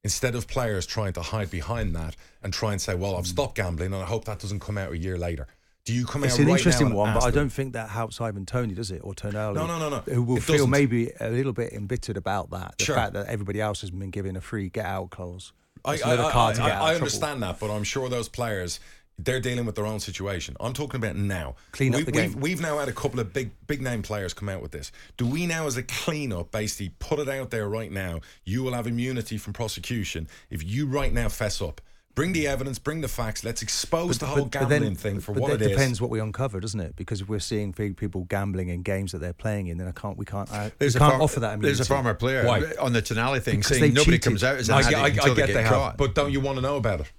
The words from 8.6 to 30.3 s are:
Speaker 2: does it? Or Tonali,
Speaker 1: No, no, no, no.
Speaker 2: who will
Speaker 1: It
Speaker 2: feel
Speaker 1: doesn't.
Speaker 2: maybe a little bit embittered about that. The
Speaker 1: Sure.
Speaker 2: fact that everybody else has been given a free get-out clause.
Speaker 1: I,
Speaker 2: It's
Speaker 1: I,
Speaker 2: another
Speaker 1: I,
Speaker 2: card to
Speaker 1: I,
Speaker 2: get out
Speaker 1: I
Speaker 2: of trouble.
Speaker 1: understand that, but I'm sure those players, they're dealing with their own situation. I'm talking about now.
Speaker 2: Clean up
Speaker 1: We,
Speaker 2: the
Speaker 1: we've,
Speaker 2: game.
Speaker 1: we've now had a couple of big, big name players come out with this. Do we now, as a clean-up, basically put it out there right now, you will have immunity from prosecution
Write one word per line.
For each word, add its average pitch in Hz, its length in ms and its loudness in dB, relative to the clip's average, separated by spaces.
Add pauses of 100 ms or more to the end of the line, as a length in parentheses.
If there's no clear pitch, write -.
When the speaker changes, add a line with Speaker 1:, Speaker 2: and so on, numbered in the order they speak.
Speaker 2:
does 98 160 -6
it? 87 140 -8
Or 98 100 -8
Tonali, 104 400 -4
Speaker 1:
No, 165 140 -2
no, 170 100 -4
no, 156 100 -2
no. 139 100 -2 (140)
Speaker 2:
who 120 120 4
will 123 140 2
Speaker 1:
It - 40 0
Speaker 2:
feel 156 140 4
Speaker 1:
doesn't. 135 140 6
Speaker 2:
maybe 120 500 4
a 110 100 -2
little 127 220 0
bit 117 200 -4
embittered 104 440 -6
about 95 340 -4
that. 92 280 -8
The - 80 0
Speaker 1:
Sure. 139 100 0
Speaker 2:
fact 107 160 0
that 101 160 -6
everybody 101 320 -4
else 107 220 -2
has 95 100 -8
been 95 180 -8
given 95 240 -6
a 92 60 -6
free 98 280 -6
get-out 95 420 -6
clause. 90 420 -12 (320)
Speaker 1:
I, 151 100 -2
Speaker 2:
It's - 100 -4
Speaker 1:
I, 127 100 4
Speaker 2:
another 123 140 2
Speaker 1:
I, 139 40 0
Speaker 2:
card 113 240 6
to 117 60 0
Speaker 1:
I, - 40 2
Speaker 2:
get - 80 4
out 98 40 0
Speaker 1:
I 127 80 2
Speaker 2:
of 160 40 4
trouble. 165 140 2
Speaker 1:
understand 123 400 -2
that, - 160 -4
but 107 100 -4
I'm 104 140 -2
sure 131 240 -2
those 120 200 -4
players, 101 520 -4 (360)
they're 131 220 0
dealing 123 260 -2
with 110 120 -4
their 107 100 -2
own 107 140 -4
situation. 98 580 -6
I'm 120 140 -4
talking 135 280 -4
about 107 140 -2
now. 92 400 -4 (160)
Speaker 2:
Clean 131 240 2
up 131 40 2
Speaker 1:
We, 156 60 2
Speaker 2:
the 131 60 -2 (100)
Speaker 1:
we've, - 120 2
Speaker 2:
game. 120 80 -6
Speaker 1:
we've 156 200 -2
now 151 200 -2
had 135 80 -2
a 120 40 -4
couple 127 280 -2
of 101 120 -6
big, 127 200 -4 (160)
big 147 120 -2
name 120 220 -2
players 101 320 -4
come 101 140 -8
out 95 140 -6
with - 100 -10
this. 71 180 -10 (260)
Do 123 80 -2
we 156 220 0
now, 165 220 0
as 139 80 -2
a 123 80 -4
clean-up, 131 680 -4
basically 104 480 -4
put 151 220 -2
it 139 80 -2
out 135 220 -4
there 107 180 -2
right 101 240 -4
now, 90 300 -4 (220)
you 123 200 -2
will 127 80 0
have 120 160 -2
immunity 120 500 -2
from 101 140 -8
prosecution 101 760 -4 (240)